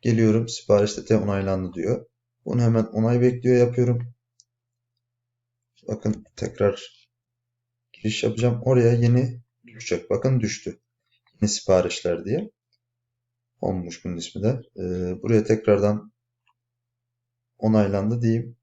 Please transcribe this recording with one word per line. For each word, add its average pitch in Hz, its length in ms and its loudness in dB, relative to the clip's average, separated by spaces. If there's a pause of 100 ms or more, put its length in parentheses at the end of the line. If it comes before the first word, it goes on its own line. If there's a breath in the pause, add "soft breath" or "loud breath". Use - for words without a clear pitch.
Geliyorum. 113 460 2
Sipariş 104 480 0
detayı 107 240 0
onaylandı 95 520 -4
diyor. 92 340 -6 (380)
Bunu 120 180 -2
hemen 117 220 2
onay 113 360 0
bekliyor 123 360 2
yapıyorum. 123 580 0 (1700)
Bakın - 360 -4 (120)
tekrar - 720 -4 (840)
giriş - 300 -6
yapacağım. 113 400 0
Oraya 123 300 4
yeni 120 500 2 (240)
düşecek. - 440 -6
Bakın 127 300 0
düştü. 101 400 -6 (540)
Yeni 107 140 0
siparişler 87 760 0
diye. 151 260 -4 (1080)
Olmuş 87 440 -6
bunun 87 120 -6
ismi 85 260 -10
de. 120 200 -2 (140)
Ee, 90 460 -6
buraya 107 220 2
tekrardan 107 680 0 (1500)
onaylandı 107 640 0
diyeyim. 117 400 -2